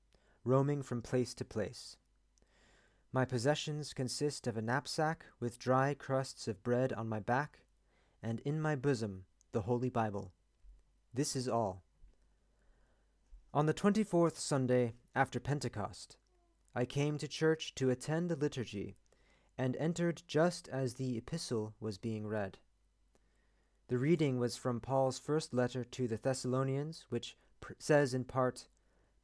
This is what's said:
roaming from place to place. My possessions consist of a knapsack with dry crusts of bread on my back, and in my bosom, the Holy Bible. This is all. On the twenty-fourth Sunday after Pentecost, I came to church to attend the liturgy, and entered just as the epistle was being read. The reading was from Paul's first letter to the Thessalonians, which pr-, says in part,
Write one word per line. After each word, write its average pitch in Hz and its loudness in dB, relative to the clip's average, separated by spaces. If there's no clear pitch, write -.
roaming 135 4
from 120 -4
place 127 0
to - -6
place. - -6
My 127 2
possessions 143 0
consist 143 -2
of 110 -2
a 110 -4
knapsack 143 -2
with 120 -4
dry 131 4
crusts - -4
of 104 -4
bread 123 2
on 113 -4
my 107 -2
back, 127 -2
and 113 -2
in 151 -2
my 156 0
bosom, 110 0
the 113 -2
Holy 123 0
Bible. 101 -2
This 139 0
is 127 -2
all. 104 0
On 147 4
the 151 4
twenty-fourth 185 4
Sunday 123 2
after 127 2
Pentecost, 120 -6
I 123 0
came 143 0
to 151 -6
church 160 0
to 127 2
attend 160 0
the 165 -2
liturgy, 110 -4
and 127 0
entered 165 -2
just 170 2
as 131 -2
the 127 -2
epistle 113 -4
was 110 -6
being 110 -4
read. 104 -4
The 123 2
reading 147 4
was 120 0
from 120 -2
Paul's 131 0
first 151 -2
letter 123 0
to 123 -2
the 110 -2
Thessalonians, 135 0
which - -4
pr-, - -14
says 147 6
in 127 0
part, 127 0